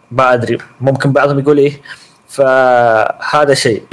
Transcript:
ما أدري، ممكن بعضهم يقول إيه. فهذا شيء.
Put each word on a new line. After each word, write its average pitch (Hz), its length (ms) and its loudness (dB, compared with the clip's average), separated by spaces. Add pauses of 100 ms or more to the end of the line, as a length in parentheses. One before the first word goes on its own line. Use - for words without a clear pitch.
(100)
ما 127 220 2
أدري، 117 240 -2 (240)
ممكن 135 300 -2
بعضهم 143 280 0
يقول 147 180 2
إيه. 143 160 0 (540)
فهذا 131 1300 0
شيء. 123 280 -2 (120)